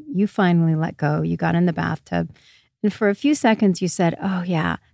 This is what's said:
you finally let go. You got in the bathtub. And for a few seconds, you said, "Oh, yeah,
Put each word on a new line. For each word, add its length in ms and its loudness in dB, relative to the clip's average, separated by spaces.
you 140 0
finally 480 2
let 220 -4
go. 240 -2
You 140 -2
got 200 0
in 100 2
the 80 0
bathtub. 580 -4
And 120 0
for 160 0
a 60 2
few 200 0
seconds, 460 2
you 80 0
said, 320 0
"Oh, 220 -2
yeah, 340 -2